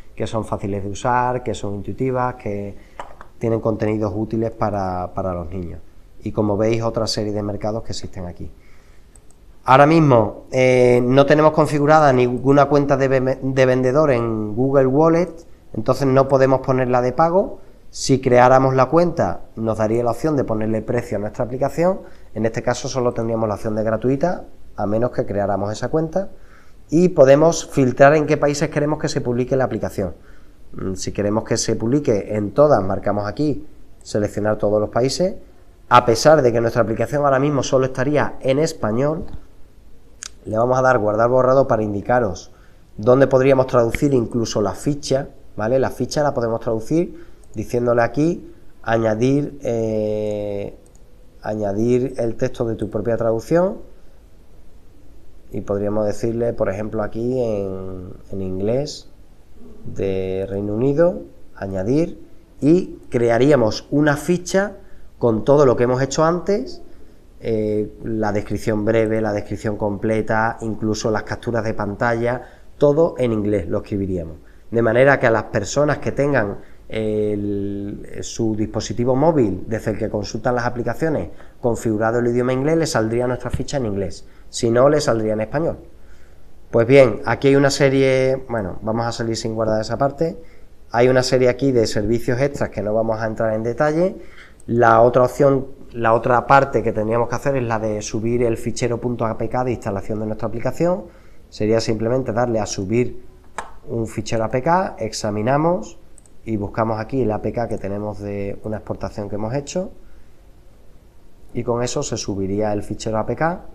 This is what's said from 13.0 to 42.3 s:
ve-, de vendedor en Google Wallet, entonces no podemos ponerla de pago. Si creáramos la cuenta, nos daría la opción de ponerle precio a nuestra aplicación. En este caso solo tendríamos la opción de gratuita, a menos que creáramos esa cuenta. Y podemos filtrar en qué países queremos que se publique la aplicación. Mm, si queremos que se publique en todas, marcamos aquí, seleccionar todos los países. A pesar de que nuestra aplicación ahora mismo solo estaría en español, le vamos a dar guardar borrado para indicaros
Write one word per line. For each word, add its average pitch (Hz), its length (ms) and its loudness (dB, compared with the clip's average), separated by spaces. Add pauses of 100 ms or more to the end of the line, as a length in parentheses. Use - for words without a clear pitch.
ve-, 131 320 2
de 131 260 2
vendedor 127 440 4
en 110 460 0
Google 135 300 4
Wallet, 165 460 4 (420)
entonces 127 320 0
no 131 200 4
podemos 135 340 4
ponerla 127 420 0
de 123 100 0
pago. 170 480 0 (300)
Si - 300 0
creáramos 131 540 6
la 127 120 4
cuenta, 156 560 0 (120)
nos 110 240 -2
daría 110 240 0
la 120 80 0
opción 156 260 -2
de - 80 0
ponerle 110 380 -2
precio 120 340 -4
a 101 40 -4
nuestra 107 240 -6
aplicación. 139 560 -2 (340)
En 110 100 -2
este 113 180 -2
caso 123 260 -2
solo 120 240 0
tendríamos 113 360 -2
la 101 60 -2
opción 107 220 -4
de 110 80 -2
gratuita, 123 600 0 (320)
a 104 100 -4
menos 113 260 0
que 127 120 -2
creáramos 101 480 -2
esa 120 160 -6
cuenta. 160 420 -2 (600)
Y 170 200 6
podemos 156 560 6
filtrar 139 480 4
en 151 120 2
qué 151 100 2
países 147 320 0
queremos 151 300 -2
que 156 100 -2
se 139 120 -4
publique 123 360 0
la 131 80 2
aplicación. 101 500 -4 (580)
Mm, 98 220 -6
si 95 180 -6
queremos 104 320 0
que 120 120 -2
se 110 200 -2
publique 113 580 0
en 104 180 -2
todas, 143 300 6
marcamos 101 440 -2
aquí, 143 380 -2 (380)
seleccionar 104 540 -2
todos 104 240 2
los 104 100 -2
países. 156 460 0 (520)
A 123 160 8
pesar 147 380 6
de 123 100 4
que 113 80 2
nuestra 117 220 2
aplicación 113 420 -2
ahora 135 140 4
mismo 139 240 2
solo 131 240 2
estaría 131 540 0
en 131 180 0
español, 147 680 0 (1200)
le 104 140 -2
vamos 127 200 2
a 131 40 2
dar 127 160 4
guardar 107 320 2
borrado 131 380 4
para 113 140 2
indicaros 104 680 -2 (460)